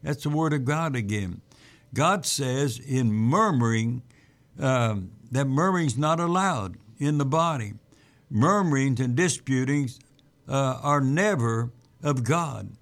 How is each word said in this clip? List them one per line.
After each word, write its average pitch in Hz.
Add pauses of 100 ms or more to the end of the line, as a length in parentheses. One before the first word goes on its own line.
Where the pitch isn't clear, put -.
That's -
the 147
word 151
of 139
God 147
again. 104 (540)
God 165
says 135
in 127
murmuring, 120 (560)
um, 113 (180)
that 135
murmuring's 156
not 156
allowed 170 (200)
in 143
the 143
body. 135 (560)
Murmurings 139
and 123
disputings, 135 (480)
uh, 135
are 143
never 131 (320)
of 139
God. 131 (120)